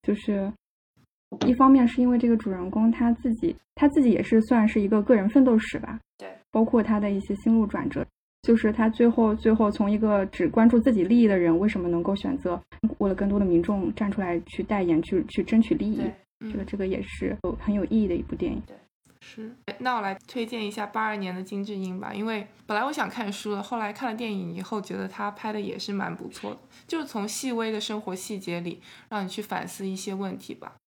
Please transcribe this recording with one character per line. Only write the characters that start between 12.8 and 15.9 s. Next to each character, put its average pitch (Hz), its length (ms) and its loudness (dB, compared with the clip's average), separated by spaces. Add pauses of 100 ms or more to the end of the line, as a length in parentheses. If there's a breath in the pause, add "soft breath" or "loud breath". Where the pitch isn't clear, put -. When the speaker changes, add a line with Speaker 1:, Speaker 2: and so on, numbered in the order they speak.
Speaker 1:
为 202 120 2
了 185 40 2
更 202 160 0
多 202 80 2
的 202 80 2
民 175 160 4
众 185 320 -2
站 208 160 -2
出 202 100 -4
来 175 280 -2
去 - 160 -8
代 202 180 -2
言， 170 220 2
去， 190 220 -2
去 - 180 -4
争 226 180 4
取 226 140 2
利 208 160 -2